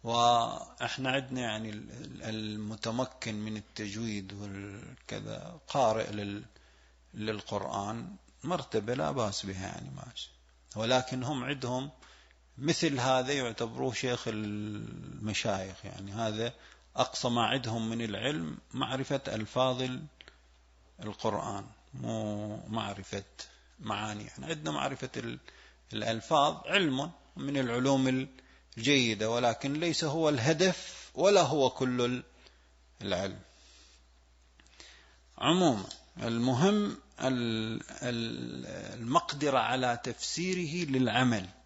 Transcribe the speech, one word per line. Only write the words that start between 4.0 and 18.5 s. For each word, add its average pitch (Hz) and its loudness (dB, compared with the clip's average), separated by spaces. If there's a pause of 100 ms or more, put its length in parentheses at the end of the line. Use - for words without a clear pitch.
والكذا 101 -10
قارئ 113 2
لل-، 101 -6 (680)
للقرآن 107 -4 (280)
مرتبة 135 -2
لا 147 0
بأس 107 -2
بها 95 -6
يعني 87 -10
ماشي، - -12 (460)
ولكن 127 2
هم 131 -2
عندهم 131 -2 (680)
مثل 143 2
هذا 131 4
يعتبروه 123 -2
شيخ 123 -2
المشايخ، 104 -4
يعني 98 -12
هذا 113 -2 (420)
أقصى 123 0
ما 120 4
عندهم 113 0
من 117 -2
العلم 131 -2 (160)